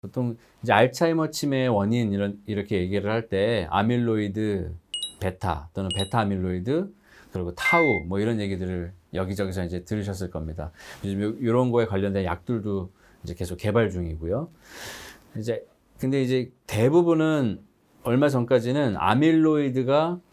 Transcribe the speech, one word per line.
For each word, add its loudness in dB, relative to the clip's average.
보통 -4
이제 4
알츠하이머 4
치매의 0
원인 2
이런, -2
이렇게 -2
얘기를 -2
할 -2
때 0
아밀로이드 0
베타 -4
또는 -4
베타 -2
아밀로이드 -2
그리고 -6
타우 2
뭐 -2
이런 0
얘기들을 -4
여기저기서 -4
이제 -6
들으셨을 -4
겁니다. -8
요즘 -2
요, -2
요런 2
거에 2
관련된 0
약들도 -4
이제 -8
계속 -8
개발 2
중이고요. -4
이제 -6
근데 0
이제 0
대부분은 4
얼마 4
전까지는 2
아밀로이드가 4